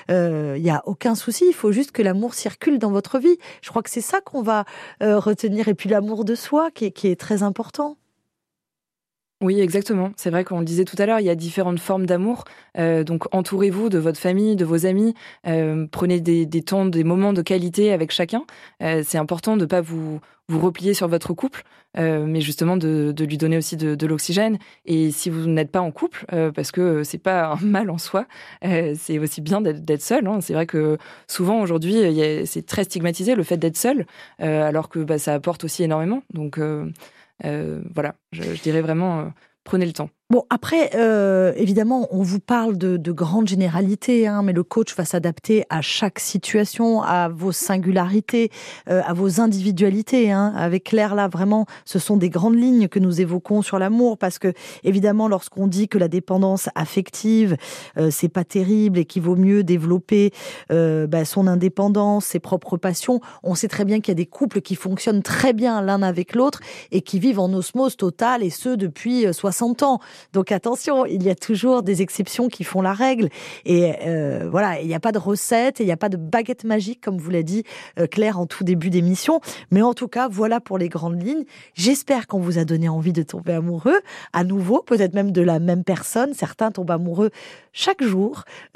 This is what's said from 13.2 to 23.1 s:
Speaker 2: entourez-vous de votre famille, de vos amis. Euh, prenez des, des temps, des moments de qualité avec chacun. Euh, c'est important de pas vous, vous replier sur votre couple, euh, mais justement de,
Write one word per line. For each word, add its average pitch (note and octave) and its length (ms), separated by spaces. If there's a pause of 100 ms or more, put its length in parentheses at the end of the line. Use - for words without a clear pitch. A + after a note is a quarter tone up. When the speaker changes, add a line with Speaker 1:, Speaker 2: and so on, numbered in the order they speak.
Speaker 2:
entourez-vous G3 540
de F#3 80
votre D#3+ 200
famille, G3+ 380
de F#3 80
vos E3 220
amis. G#3 300 (300)
Euh, D#3+ 460
prenez F3+ 300
des, E3 240
des D#3 160
temps, G3 240
des E3 180
moments F#3+ 300
de F3+ 80
qualité F#3+ 500
avec D#3+ 200
chacun. A3 340 (360)
Euh, D#3+ 240
c'est E3 120
important E3+ 400
de F3 80
pas F3+ 160
vous, D#3+ 400 (260)
vous D#3+ 120
replier F3+ 340
sur F#3 160
votre E3+ 240
couple, - 300 (340)
euh, D#3 280
mais D#3+ 140
justement E3 380
de, D#3 340